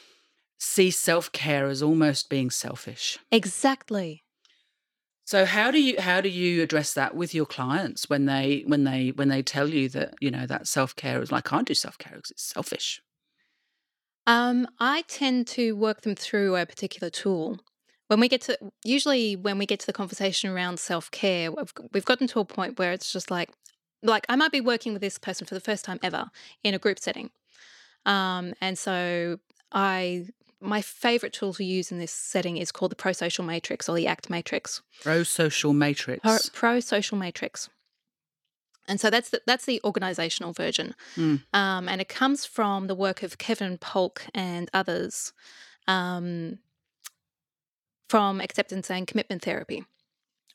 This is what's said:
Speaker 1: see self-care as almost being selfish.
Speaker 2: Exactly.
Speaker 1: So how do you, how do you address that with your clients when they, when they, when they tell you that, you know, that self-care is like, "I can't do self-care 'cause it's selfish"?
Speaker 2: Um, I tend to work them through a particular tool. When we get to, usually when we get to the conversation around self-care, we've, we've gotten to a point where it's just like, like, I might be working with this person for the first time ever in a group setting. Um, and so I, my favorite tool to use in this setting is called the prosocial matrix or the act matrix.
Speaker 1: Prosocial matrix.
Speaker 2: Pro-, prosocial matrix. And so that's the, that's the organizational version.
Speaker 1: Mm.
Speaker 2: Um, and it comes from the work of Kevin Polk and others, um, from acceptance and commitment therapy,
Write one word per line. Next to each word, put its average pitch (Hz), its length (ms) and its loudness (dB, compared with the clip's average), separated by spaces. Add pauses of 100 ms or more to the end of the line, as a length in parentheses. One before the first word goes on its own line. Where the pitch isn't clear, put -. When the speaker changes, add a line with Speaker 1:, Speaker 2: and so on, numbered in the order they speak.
(580)
Speaker 1:
see 185 340 4
self-care 151 760 0
as 139 160 -2
almost 151 460 4
being 135 200 0
selfish. - 720 -6 (140)
Speaker 2:
Exactly. 202 880 0 (1000)
Speaker 1:
So 190 200 6
how 214 260 4
do 302 100 6
you, 254 180 4
how 180 220 2
do 196 80 0
you 175 340 2
address 151 300 0
that 139 240 0
with 170 180 -4
your 151 100 2
clients 135 640 -2
when 139 180 2
they, 135 380 2
when 143 200 4
they, 131 240 0
when 139 180 0
they 135 160 2
tell 143 260 0
you 139 200 2
that, 139 320 -4
you 135 100 0
know, 131 160 -4
that - 200 -6
self-care 131 540 -2
is 131 120 -4
like, 123 140 0
"I 143 100 0
can't 254 100 2
do - 80 -2
self-care - 380 -6
'cause - 180 -16
it's - 120 -12
selfish"? - 580 -6 (1200)
Speaker 2:
Um, 240 420 4 (120)
I 285 280 2
tend 254 400 0
to 226 280 0
work 214 260 0
them 202 140 -2
through 196 400 2
a 175 100 2
particular - 440 -8
tool. 180 500 -2 (480)
When 214 120 6
we 247 80 6
get 247 140 2
to, - 160 -2 (260)
usually 247 520 2
when 196 240 -2
we 202 80 0
get 202 140 0
to - 40 -12
the 202 80 -2
conversation 196 560 -2
around 180 300 -2
self-care, 175 720 -2
we've, - 220 -8 (200)
we've 196 120 0
gotten 254 220 2
to 233 120 -2
a 196 60 0
point - 340 -6
where 180 120 2
it's - 220 -6
just 180 160 -6
like, 175 220 -2 (500)
like, 214 280 2
I 240 60 2
might 311 160 4
be 277 100 0
working 233 320 0
with 196 100 -6
this 196 160 -6
person 185 260 -8
for - 80 -10
the 185 80 -6
first 208 240 -4
time 185 160 -6
ever - 300 -4 (320)
in 202 100 2
a 190 60 -2
group 202 180 2
setting. - 320 -8 (800)
Um, 185 540 0
and 190 180 -4
so 175 600 -2 (320)
I, 185 540 0 (360)
my 208 200 -2
favorite 233 520 -2
tool 190 200 -4
to 202 100 -6
use 185 280 -2
in 175 80 -6
this 165 120 -8
setting 175 460 -4
is 170 140 -6
called 185 200 -2
the - 40 -8
prosocial 175 500 -2
matrix - 420 -4
or 170 80 0
the 170 120 2
act - 220 -2
matrix. - 520 -4 (220)
Speaker 1:
Prosocial 156 720 2
matrix. 143 480 2
Speaker 2:
Pro-, 220 480 2
prosocial 214 460 0
matrix. - 520 -6 (1160)
And 196 120 0
so 214 120 4
that's 233 180 2
the, - 160 0
that's 247 200 2
the 240 180 0
organizational 180 720 -2
version. 165 420 -2 (200)
Speaker 1:
Mm. 156 280 4 (100)
Speaker 2:
Um, 190 340 0
and 185 140 -2
it - 80 -6
comes 269 360 2
from 196 420 0
the 190 80 -2
work 190 260 -2
of 185 160 -8
Kevin 196 400 -4
Polk - 560 -2
and 175 400 -4
others, 180 580 -2 (560)
um, 175 720 -2 (1500)
from 196 320 2
acceptance - 480 -4
and 185 160 -4
commitment 202 380 -4
therapy, 170 400 -6 (720)